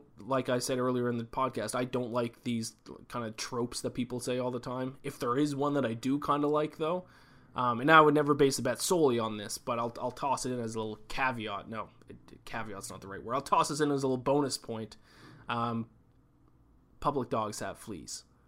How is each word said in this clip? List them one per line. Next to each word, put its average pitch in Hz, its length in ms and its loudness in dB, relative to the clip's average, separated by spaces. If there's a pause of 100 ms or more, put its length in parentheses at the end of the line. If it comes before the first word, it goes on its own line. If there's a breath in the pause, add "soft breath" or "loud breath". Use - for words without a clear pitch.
(180)
like 127 300 -2
I 123 120 2
said 127 200 -2
earlier 123 300 0
in 120 80 -2
the 113 80 -6
podcast, 123 500 -4
I 127 80 0
don't 123 300 -4
like 120 320 -2
these 113 300 -4 (340)
kind 120 160 -6
of 110 100 -8
tropes - 460 -4
that 120 100 -4
people 123 300 -4
say 127 180 -2
all 123 120 -2
the 123 80 -4
time. 131 440 -6
If - 160 -10
there 123 160 0
is 147 180 2
one 143 200 0
that 139 120 2
I 113 100 -2
do 135 220 -2
kinda 147 300 0
like, 151 300 0
though, 170 260 -2 (540 loud breath)
um, 120 240 0
and 151 100 6
I 160 80 12
would 151 140 10
never 147 200 6
base 139 240 4
a 120 40 -2
bet 120 200 -2
solely 147 380 4
on 110 160 -2
this, 104 220 -8
but 120 220 -4
I'll, 117 200 -2
I'll 120 120 -4
toss 131 340 -4
it 127 80 -4
in 123 80 -4
as 113 140 -6
a 110 40 -4
little 110 200 -6 (100)
caveat. 110 600 -2
No, 110 200 -8 (180)
it, 95 80 -16 (300)
caveat's 110 440 -8
not 92 120 -14
the 95 60 -16
right 98 140 -12
word. 113 140 -4
I'll 143 60 0
toss 165 260 2
this 147 140 0
in 147 100 4
as 139 120 0
a 135 40 2
little 131 80 2
bonus 135 420 2
point. 110 380 -8 (540 loud breath)
Um, 117 380 -2 (1120)
public 143 280 0
dogs 110 300 -2
have 95 180 -8
fleas. - 460 -12 (240 soft breath)